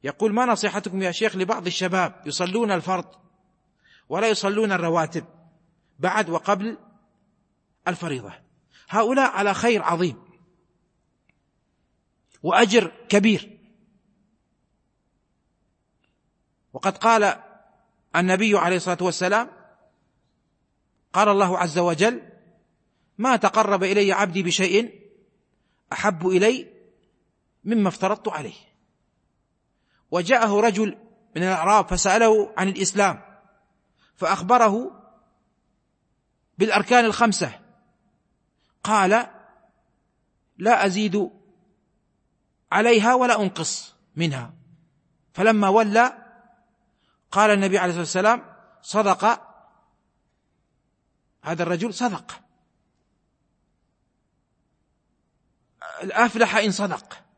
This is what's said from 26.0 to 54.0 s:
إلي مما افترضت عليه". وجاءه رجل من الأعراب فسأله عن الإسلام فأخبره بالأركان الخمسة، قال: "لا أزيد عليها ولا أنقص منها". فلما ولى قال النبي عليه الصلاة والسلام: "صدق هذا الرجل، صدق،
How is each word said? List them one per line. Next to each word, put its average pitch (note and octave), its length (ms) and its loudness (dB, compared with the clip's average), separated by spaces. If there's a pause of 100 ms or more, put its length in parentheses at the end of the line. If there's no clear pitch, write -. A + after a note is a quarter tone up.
إلي G3 460 0 (920)
مما G#3 240 0
افترضت G3 400 -4
عليه". D3+ 260 -10 (1600)
وجاءه G#3 500 2
رجل G#3+ 380 0 (380)
من E3 60 -4
الأعراب F#3 460 2
فسأله G#3 680 2
عن F#3 120 0
الإسلام F#3+ 720 -2 (760)
فأخبره G3+ 840 0 (1600)
بالأركان A3+ 460 2
الخمسة، G#3 560 -2 (1200)
قال: G#3+ 480 2 (1300)
"لا G#3 280 2
أزيد G3 440 -2 (1400)
عليها A3+ 420 4
ولا B3 280 2
أنقص - 520 -8 (220)
منها". C#3 380 -6 (800)
فلما G#3 360 2
ولى A3+ 560 2 (1080)
قال G#3 200 4
النبي G3 280 2
عليه F3 220 -2
الصلاة - 0 -
والسلام: G#3 560 -2 (260)
"صدق G3+ 580 0 (2000)
هذا D#3+ 200 -6
الرجل، F3 320 -4
صدق، - 460 -6 (3500)